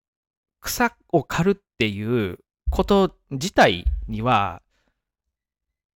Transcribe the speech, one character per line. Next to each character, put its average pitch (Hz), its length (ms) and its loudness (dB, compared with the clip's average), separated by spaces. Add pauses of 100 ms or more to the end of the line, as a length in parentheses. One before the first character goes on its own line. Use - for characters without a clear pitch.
(600)
草 - 360 -4 (140)
を 156 120 2
刈 - 200 -2
る 185 80 2
っ 196 40 0 (240)
て 117 80 0
い 107 440 -2
う 87 80 -12 (320)
こ - 120 0
と 196 340 2 (140)
自 139 220 -6
体 107 320 4 (240)
に 110 140 -6
は、 101 400 0 (1300)